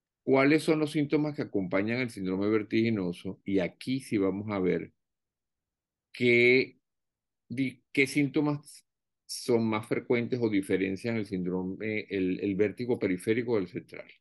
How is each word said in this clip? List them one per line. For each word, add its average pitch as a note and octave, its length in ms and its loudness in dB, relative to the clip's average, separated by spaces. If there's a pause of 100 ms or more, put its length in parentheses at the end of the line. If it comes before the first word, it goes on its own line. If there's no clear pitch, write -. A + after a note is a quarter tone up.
(240)
¿Cuáles C#3 400 4
son D#3 160 2
los D3+ 120 -2
síntomas D3+ 440 0
que C#3+ 80 -4
acompañan G2+ 560 -2
el B2 100 -2
síndrome G2 400 -2
vertiginoso? G#2+ 960 0
Y G2 140 0
aquí B2+ 400 -4
sí B2+ 180 -4
vamos G2 340 -2
a G2+ 80 -2
ver F2+ 320 -2 (1200)
qué, A#2+ 680 4 (680)
di-, B2+ 440 -6
qué C#3 160 2
síntomas D3 800 -2 (400)
son A2+ 420 0
más G#2+ 200 -2
frecuentes A#2+ 540 -2
o A2+ 80 2
diferencian F#2+ 680 0
el G#2+ 120 -2
síndrome, F#2 840 -4
el, F#2 300 0
el G2+ 160 0
vértigo G#2+ 420 0
periférico A2+ 600 0
del F#2 100 -2
central. - 400 -14 (140)